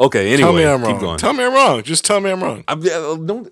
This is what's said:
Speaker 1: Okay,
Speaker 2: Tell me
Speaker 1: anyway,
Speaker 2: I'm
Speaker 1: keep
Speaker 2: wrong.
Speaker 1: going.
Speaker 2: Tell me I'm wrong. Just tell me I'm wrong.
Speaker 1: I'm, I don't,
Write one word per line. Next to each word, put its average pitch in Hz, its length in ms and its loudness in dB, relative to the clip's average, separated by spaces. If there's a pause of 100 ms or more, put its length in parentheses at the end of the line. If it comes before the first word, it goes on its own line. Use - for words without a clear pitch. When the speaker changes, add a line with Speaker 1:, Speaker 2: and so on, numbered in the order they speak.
Speaker 1:
Okay, 117 360 2
Speaker 2:
Tell 170 140 4
me 170 120 4
Speaker 1:
anyway, 147 100 4
Speaker 2:
I'm 131 80 0
Speaker 1:
keep 113 120 -2
Speaker 2:
wrong. 101 60 -4
Speaker 1:
going. 82 200 -4
Speaker 2:
Tell 254 140 0
me 254 120 -2
I'm 254 80 0
wrong. 196 300 4
Just 160 200 -4
tell 208 160 0
me 196 120 -2
I'm 185 120 -4
wrong. 135 240 -6
Speaker 1:
I'm, 156 140 -4
I 170 40 -2 (400)
don't, 214 260 -6